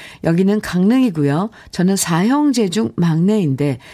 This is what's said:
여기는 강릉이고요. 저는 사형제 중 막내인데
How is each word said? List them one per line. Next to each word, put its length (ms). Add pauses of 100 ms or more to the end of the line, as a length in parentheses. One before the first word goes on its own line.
(240)
여기는 360
강릉이고요. 920 (220)
저는 240
사형제 760
중 260
막내인데 840 (160)